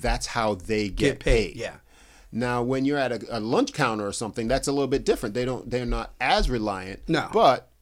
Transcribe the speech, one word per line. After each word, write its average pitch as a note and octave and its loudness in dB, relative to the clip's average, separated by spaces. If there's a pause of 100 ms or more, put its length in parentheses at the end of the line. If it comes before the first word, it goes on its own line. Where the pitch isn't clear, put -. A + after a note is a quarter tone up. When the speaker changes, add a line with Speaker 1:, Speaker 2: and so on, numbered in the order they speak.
Speaker 1:
That's A#2+ -2
how A2 0
they G#2 -2
get F#2 -8
Speaker 2:
Get B2+ 2
paid, A2+ 2
Speaker 1:
paid. - -14
Speaker 2:
yeah. G2 -8 (560)
Speaker 1:
Now, B2 -2
when C3 0
you're C#3+ 2
at B2+ 0
a, A#2 -6
a - -4
lunch D3 2
counter A2 2
or G2 -2
something, A2+ -4
that's C3+ 0
a C#3+ 2
little C#3 2
bit B2+ 0
different. B2 0
They B2 0
don't, B2 -4
they're B2 -2
not A#2 -2
as E3 2
reliant. G2+ -4
Speaker 2:
No. C#3+ 0
Speaker 1:
But E3 4 (120)